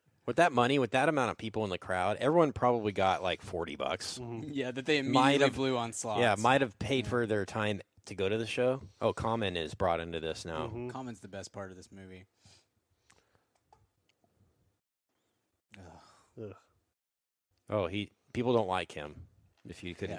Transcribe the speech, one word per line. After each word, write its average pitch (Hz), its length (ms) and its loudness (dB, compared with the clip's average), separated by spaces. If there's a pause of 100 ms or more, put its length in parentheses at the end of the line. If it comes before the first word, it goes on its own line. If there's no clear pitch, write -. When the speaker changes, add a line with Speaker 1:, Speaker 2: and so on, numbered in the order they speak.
(260)
Speaker 1:
with 123 80 -4
that 165 160 6
money, 127 300 4
with 117 100 2
that 135 180 4
amount 135 220 2
of - 80 -6
people 110 240 -4
in 101 80 -2
the 90 80 -4
crowd, 92 400 0
everyone 156 340 4
probably 120 380 2
got, 92 320 2
like, 90 180 -2
forty 82 360 -6
bucks. 71 440 -6
Speaker 2:
Mm-hmm. 120 320 -8
Speaker 3:
Yeah, 127 200 -4
that 127 140 -8
they 151 140 4
Speaker 1:
Might 135 60 -2 (300)
Speaker 3:
immediately 139 100 6
Speaker 1:
have 127 80 2
Speaker 3:
blew 131 220 0
on 117 160 -2
slots. 110 300 -4
Speaker 1:
Yeah, 110 140 6
might 123 240 6
have 120 200 -2
paid 127 240 0
Speaker 3:
Yeah. 107 60 -6
Speaker 1:
for 123 160 0
their 104 200 0
time 104 360 -2 (240)
to 101 100 -12
go 95 120 0
to 107 80 0
the 113 120 -4
show. 127 340 0 (180)
Oh, 107 120 2
Common 110 440 -2
is 80 180 -6
brought 85 260 0
into 82 180 -6
this 80 260 -6
now. 80 220 -6
Speaker 2:
Mm-hmm. 120 220 -8
Speaker 3:
Common's 127 320 -10
the 101 80 -16
best 98 240 -14
part 98 180 -12
of 92 60 -18
this 90 160 -20
movie. 95 320 -18 (3500)
Ugh. - 680 -20
Speaker 2:
Ugh. 95 80 -14 (1160)
Speaker 1:
Oh, 101 160 0
he. 98 240 -6 (220)
People 123 220 0
don't 110 120 4
like 90 240 -2
him. 73 240 -10 (540)
If - 160 -16
you 87 100 -8
couldn't 98 220 -8
Speaker 3:
Yeah. - 20 -12